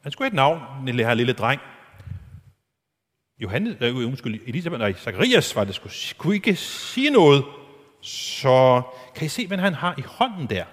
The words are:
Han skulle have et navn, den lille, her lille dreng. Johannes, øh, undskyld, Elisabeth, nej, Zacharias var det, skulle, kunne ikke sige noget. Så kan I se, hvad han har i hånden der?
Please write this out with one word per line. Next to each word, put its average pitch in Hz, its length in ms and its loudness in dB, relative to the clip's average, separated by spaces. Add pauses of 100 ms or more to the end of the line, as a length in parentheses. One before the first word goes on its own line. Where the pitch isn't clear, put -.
Han 147 100 -10
skulle 269 140 -6
have 247 80 -2
et - 20 -4
navn, 151 240 4 (180)
den 131 80 -10
lille, 120 200 0
her 120 80 4
lille 123 200 2
dreng. 123 280 0 (1800)
Johannes, 147 420 -4
øh, 123 140 0
undskyld, 120 520 -4
Elisabeth, 165 320 -6
nej, 104 140 0
Zacharias 139 640 0
var 107 80 2
det, 98 120 -4
skulle, - 200 -14 (220)
kunne 196 180 -2
ikke 196 200 0
sige - 540 -4
noget. 147 360 8 (560)
Så 127 800 2 (340)
kan 156 100 -6
I 147 40 -4
se, 226 180 -6
hvad 190 100 -4
han 185 160 0
har 165 240 -4
i 135 40 -10
hånden 185 480 -4
der? 92 240 -4